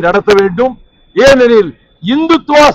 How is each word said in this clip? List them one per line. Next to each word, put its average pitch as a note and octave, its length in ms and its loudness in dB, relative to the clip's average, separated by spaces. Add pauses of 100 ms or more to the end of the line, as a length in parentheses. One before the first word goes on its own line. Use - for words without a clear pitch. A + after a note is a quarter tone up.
நடத்த G3+ 240 -2 (100)
வேண்டும். A3 340 -4 (400)
ஏனெனில் A#3+ 560 2 (320)
இந்துத்துவ D4 580 -2 (120)